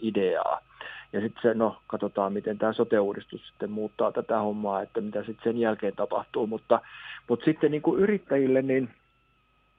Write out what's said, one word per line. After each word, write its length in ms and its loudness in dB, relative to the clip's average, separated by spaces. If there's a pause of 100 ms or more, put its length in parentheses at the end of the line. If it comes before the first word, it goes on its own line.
ideaa. 600 0 (520)
Ja 80 -2
sit 220 -4
se, 120 4
no, 220 2 (100)
katsotaan, 460 -2
miten 260 -4
tää 140 2
sote-uudistus 760 0
sitten 220 -8
muuttaa 420 -2
tätä 260 -2
hommaa, 440 -2
että 180 -6
mitä 240 -4
sit 200 -10
sen 140 0
jälkeen 380 0
tapahtuu. 500 -2
Mutta, 340 2 (480)
mut 160 0
sitten 260 2
niinku 260 2
yrittäjille, 640 4
niin 260 0 (920)